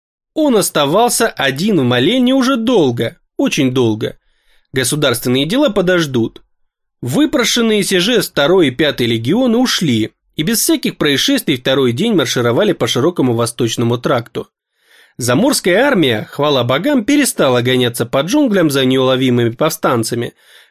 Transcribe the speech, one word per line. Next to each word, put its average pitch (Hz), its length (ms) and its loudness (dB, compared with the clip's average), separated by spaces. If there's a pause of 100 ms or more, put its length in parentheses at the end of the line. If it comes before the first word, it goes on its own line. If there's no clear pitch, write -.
(340)
Он 294 220 2
оставался 196 720 2
один 151 520 -2
в 131 40 0
молельне 202 500 2
уже 269 220 2
долго, 151 640 0 (200)
очень 147 340 0
долго. 110 460 -2 (540)
Государственные 131 760 -2
дела 262 240 0
подождут. 170 720 -2 (580)
Выпрошенные 220 840 0
Сежес 190 460 -2
второй 156 400 2
и - 40 0
пятый 131 340 -2
легионы 175 520 0
ушли, 135 540 0 (220)
и 160 80 -6
без 214 180 -2
всяких - 380 -2
происшествий 151 580 0
второй 131 360 0
день 208 220 0
маршировали 135 580 0
по 131 140 -2
широкому 131 480 0
восточному 117 640 -2
тракту. 127 520 -4 (680)
Заморская 175 600 0
армия, 170 520 2
хвала 143 320 0
богам, 196 420 0
перестала 175 580 2
гоняться 123 420 0
по 135 160 -2
джунглям 196 500 0
за 135 140 0
неуловимыми 127 680 2
повстанцами, 123 840 -2 (360)